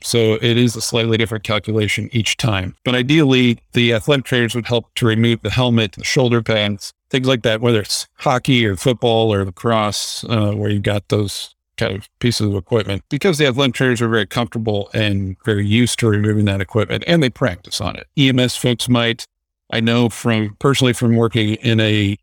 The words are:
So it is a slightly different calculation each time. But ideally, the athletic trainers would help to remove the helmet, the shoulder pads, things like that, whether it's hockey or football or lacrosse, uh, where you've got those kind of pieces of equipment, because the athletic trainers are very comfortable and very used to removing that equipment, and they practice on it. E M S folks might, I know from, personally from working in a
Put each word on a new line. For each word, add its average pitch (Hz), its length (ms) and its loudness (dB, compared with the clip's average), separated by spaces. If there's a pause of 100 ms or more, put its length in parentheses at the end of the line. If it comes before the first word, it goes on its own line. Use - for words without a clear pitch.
So 113 400 0
it 120 160 2
is 120 180 2
a 110 60 -8
slightly 113 340 -2
different 110 280 -2
calculation 107 680 -2
each - 260 -2
time. 95 460 -2
But 123 120 0
ideally, 127 640 2 (140)
the 120 200 2
athletic 127 320 0
trainers 120 300 0
would 117 100 -4
help 117 300 -2
to - 100 0
remove 113 380 2
the 104 80 -4
helmet, 117 400 2
the - 120 -18
shoulder 120 380 2
pads, 104 500 -2 (200)
things 131 160 0
like 127 160 0
that, 110 180 0
whether 120 200 2
it's - 340 -6
hockey 127 500 2
or 101 100 0
football 113 560 0
or 98 140 0
lacrosse, 107 760 -4
uh, 107 300 -2
where 104 180 -4
you've 104 100 -2
got 101 280 -4
those - 440 -4 (240)
kind 107 180 -4
of 101 120 -12 (120)
pieces 117 260 0
of 101 80 0
equipment, 98 560 -4
because 147 300 -2
the 151 80 2
athletic 131 260 0
trainers 123 300 0
are 117 40 0
very 110 200 0
comfortable 110 640 -4
and 98 500 -2
very 104 220 0
used 110 320 2
to 117 100 0
removing 107 380 2
that 98 160 0
equipment, 107 460 -2
and 170 160 4
they 127 60 2
practice - 520 -6
on - 140 -6
it. - 100 -16 (100)
E 135 140 4
M 131 80 2
S 123 180 0
folks - 320 -2
might, 117 380 0 (460)
I 113 80 -2
know 117 300 2
from, 107 500 -2
personally 131 340 2
from 117 220 2
working 113 400 2
in 117 240 0
a 107 440 2